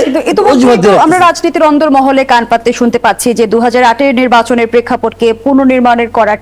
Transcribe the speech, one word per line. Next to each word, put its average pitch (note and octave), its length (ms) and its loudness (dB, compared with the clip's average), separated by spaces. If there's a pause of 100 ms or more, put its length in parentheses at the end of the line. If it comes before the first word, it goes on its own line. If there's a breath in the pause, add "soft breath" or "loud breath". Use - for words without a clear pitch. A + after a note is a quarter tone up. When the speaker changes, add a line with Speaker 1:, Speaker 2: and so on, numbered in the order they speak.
Speaker 1:
কিন্তু D4 160 -2
ইতিমধ্যে - 220 -2
Speaker 2:
অজুহাত B3 340 2
Speaker 1:
তো F3+ 60 -2
Speaker 2:
দেওয়া G3 200 4
Speaker 1:
আমরা E4 140 2
Speaker 2:
হচ্ছে। F4 100 2
Speaker 1:
রাজনীতির E4 360 -2
অন্দর D4+ 280 2
মহলে C4+ 340 0
কান A#3+ 200 0
পাততে A#3 280 -2
শুনতে A#3 260 -2
পাচ্ছি A3+ 360 -2
যে A3 120 0
দু G#3+ 140 -2
হাজার B3 240 0
আটের B3+ 300 0
নির্বাচনের A#3 520 0
প্রেক্ষাপটকে A#3 640 -2
পুনর্নির্মাণের B3+ 760 0
করার G#3+ 340 -2